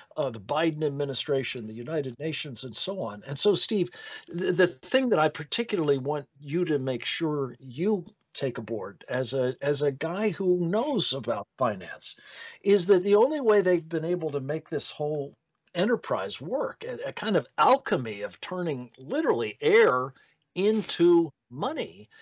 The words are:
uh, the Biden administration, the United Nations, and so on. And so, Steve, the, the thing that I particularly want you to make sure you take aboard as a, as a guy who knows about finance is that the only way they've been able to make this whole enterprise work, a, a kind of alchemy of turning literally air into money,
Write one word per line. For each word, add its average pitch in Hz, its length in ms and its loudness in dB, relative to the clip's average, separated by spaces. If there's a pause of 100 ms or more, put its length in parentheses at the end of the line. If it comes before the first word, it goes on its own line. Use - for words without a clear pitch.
(160)
uh, 143 120 -2
the 113 120 -8
Biden 151 440 -2
administration, 139 800 -2
the 110 80 -10
United 131 460 -6
Nations, 143 460 -8
and 117 100 -10
so 190 260 -6
on. 104 280 -8
And 139 100 -6
so, 208 160 4
Steve, 190 360 0 (380)
the, 180 220 -2
the 180 160 6
thing - 440 0
that 170 100 4
I 156 80 4
particularly 156 680 0
want 143 280 -4 (140)
you 151 240 -2
to 151 160 2
make 127 240 -2
sure 143 560 -2
you 156 440 -2 (300)
take 131 240 -4
aboard 104 500 -8
as 123 260 -2
a, 127 280 0
as 143 200 0
a 143 100 2
guy 175 380 -2
who 180 360 2
knows 226 460 0
about 127 340 -4 (120)
finance 104 580 -4 (440)
is 196 280 4
that 185 160 6
the 202 100 6
only 277 260 6
way 214 200 6
they've 175 280 2
been 160 160 -4
able 160 260 -2
to 139 100 -4
make 147 280 -6
this 147 220 -6
whole 147 460 -4 (400)
enterprise 147 640 -2
work, 208 440 -6
a, 127 260 -8
a - 20 -10
kind 202 240 -2
of - 100 2 (100)
alchemy 123 680 2
of 98 180 -8
turning 156 580 -4
literally 135 640 0
air 143 520 4 (440)
into 175 760 4 (200)
money, 208 560 -6 (140)